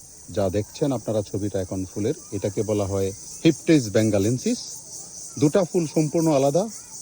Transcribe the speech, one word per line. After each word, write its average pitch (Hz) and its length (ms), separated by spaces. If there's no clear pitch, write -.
যা 98 180
দেখছেন 104 440
আপনারা 110 300
ছবিটা 98 380
এখন 95 240
ফুলের, 107 300
এটাকে 104 300
বলা 101 240
হয় 98 260
Hyptis 160 460
bengalensis। 110 680
দুটা 151 260
ফুল 170 220
সম্পূর্ণ 160 460
আলাদা। 143 360